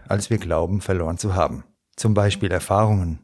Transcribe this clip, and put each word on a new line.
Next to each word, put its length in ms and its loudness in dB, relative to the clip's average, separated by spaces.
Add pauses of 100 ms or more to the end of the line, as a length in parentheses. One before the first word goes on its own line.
als 220 -2
wir 80 0
glauben, 460 -2
verloren 340 -2
zu 180 -2
haben? 300 0 (320)
Zum 160 2
Beispiel 400 2
Erfahrungen, 720 2